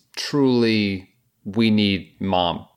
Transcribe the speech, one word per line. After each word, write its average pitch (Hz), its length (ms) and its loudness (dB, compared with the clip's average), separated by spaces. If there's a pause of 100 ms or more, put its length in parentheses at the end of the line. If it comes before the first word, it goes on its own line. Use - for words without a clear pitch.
(160)
truly, 113 920 0 (340)
"We 110 280 0
need 101 480 0
mom," 90 460 -2 (120)